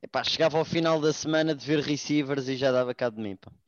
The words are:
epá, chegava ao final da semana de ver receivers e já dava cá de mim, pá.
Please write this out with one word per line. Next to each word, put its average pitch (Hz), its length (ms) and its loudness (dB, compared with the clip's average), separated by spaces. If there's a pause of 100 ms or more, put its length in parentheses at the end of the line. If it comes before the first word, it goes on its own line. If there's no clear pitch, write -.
epá, - 220 -4
chegava 156 340 2
ao 160 60 2
final 165 360 2
da 151 120 2
semana 156 420 0
de 127 100 -8
ver 151 140 2
receivers 139 680 -2
e 135 80 -2
já 131 160 2
dava 127 200 2
cá 123 160 -2
de 110 120 -6
mim, 101 160 -6
pá. - 160 -20 (160)